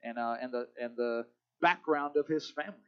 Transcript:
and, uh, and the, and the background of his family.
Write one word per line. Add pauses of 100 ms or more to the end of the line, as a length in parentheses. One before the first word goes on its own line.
and,
uh,
and
the, (140)
and
the (360)
background
of
his
family. (140)